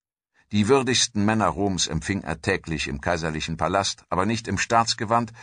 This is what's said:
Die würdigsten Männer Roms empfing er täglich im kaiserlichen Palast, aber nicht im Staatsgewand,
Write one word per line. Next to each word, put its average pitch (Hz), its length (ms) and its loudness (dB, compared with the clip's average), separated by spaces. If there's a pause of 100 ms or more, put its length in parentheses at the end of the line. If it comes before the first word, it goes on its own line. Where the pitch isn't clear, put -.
(520)
Die 104 160 4
würdigsten 123 560 2
Männer 107 240 2
Roms 92 400 0
empfing 87 340 -4
er 80 180 -6
täglich 82 460 -2
im 71 140 -6
kaiserlichen 80 560 -2
Palast, 87 520 0
aber 90 160 0
nicht 113 220 -2
im 98 100 -2
Staatsgewand, 117 760 0 (100)